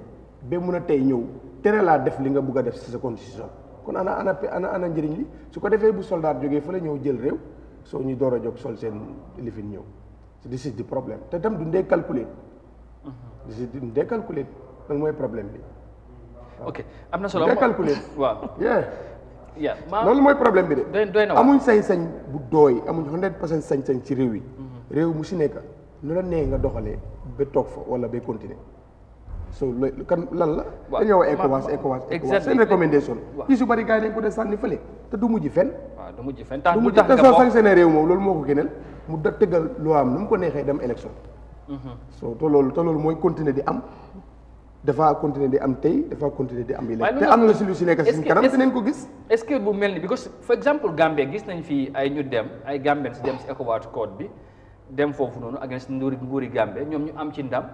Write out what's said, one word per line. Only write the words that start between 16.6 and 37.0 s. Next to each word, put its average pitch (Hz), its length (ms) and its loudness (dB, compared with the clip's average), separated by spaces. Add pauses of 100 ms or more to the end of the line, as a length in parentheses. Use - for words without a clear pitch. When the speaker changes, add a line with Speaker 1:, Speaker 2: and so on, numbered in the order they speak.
Speaker 2:
Ok, - 180 -10 (280)
am 175 100 -4
na 202 60 -4
solo. 180 180 0
Speaker 1:
Duñ 165 80 4
dee - 60 2
calculer. 180 380 2 (200)
Speaker 2:
Waaw. 127 200 0 (220)
Speaker 1:
Yeah. 196 240 2 (760)
Speaker 2:
Yeah, 147 180 -4 (160)
ma 208 140 0
Speaker 1:
Loolu 254 160 4
mooy 277 140 8
problème 196 320 4
bi 151 80 0
de. 123 160 0
Speaker 2:
Doy, 202 200 0
doy 214 160 4
na - 60 -2
waar. 233 100 6
Speaker 1:
Amuñ 277 160 6
sañ-sañ 208 480 2 (240)
bu 147 80 -6 (100)
doy, 139 380 6
amuñ 165 220 -4
hundred 180 280 -4
percent 160 240 -4
sañ-sañ 135 420 -2
ci - 120 -6
réew 123 200 0
yi. 98 60 -8
Speaker 2:
Mhm. - 540 -14
Speaker 1:
Réew 165 180 0
mu 156 100 -6
si 185 120 -8
nekk, 151 200 -2 (480)
nu 143 120 -6
la 180 60 -2
nee 165 240 -2
nga 135 120 -2
doxalee 113 400 -4 (400)
ba 139 80 -2
toog - 220 -2
fa - 200 -14
wala 120 200 -2
ba 117 120 -6
continuer. 110 380 -10 (920)
So, - 160 -6
lo-, 127 240 -2 (160)
kan, 170 240 0
lan 160 260 0
la? - 60 -6 (260)
Speaker 2:
Waaw. - 140 0
Speaker 1:
Dañoo 208 160 6
wax 156 80 6
Speaker 2:
Ma, 147 60 2 (100)
Speaker 1:
ecowas, 135 240 0
Speaker 2:
ma, - 60 -4
Speaker 1:
ecowas, 131 360 -2
Speaker 2:
exactly. 165 400 0
Speaker 1:
seen 269 80 4
recommendation. 160 600 4 (180)
Speaker 2:
Waaw. 139 140 -10
Speaker 1:
Yu 269 80 6
su 247 80 0
bari 226 180 2
gars 220 180 2
yi 220 80 0
dañ 208 60 -6
ko 220 60 -4
dee 214 100 0
sànni 208 260 -4
fële, 208 220 -4 (320)
te 233 60 -4
du 214 100 2
mujj 202 220 0
fenn. 202 220 2 (260)
Speaker 2:
Waaw, 90 180 -14
du 117 80 -14
mujj 127 200 -10
fenn. 135 180 -8
Tax, 170 120 6
Speaker 1:
Du 208 60 2
Speaker 2:
du 233 80 4
Speaker 1:
mujj, 214 80 2
Speaker 2:
tax 202 120 10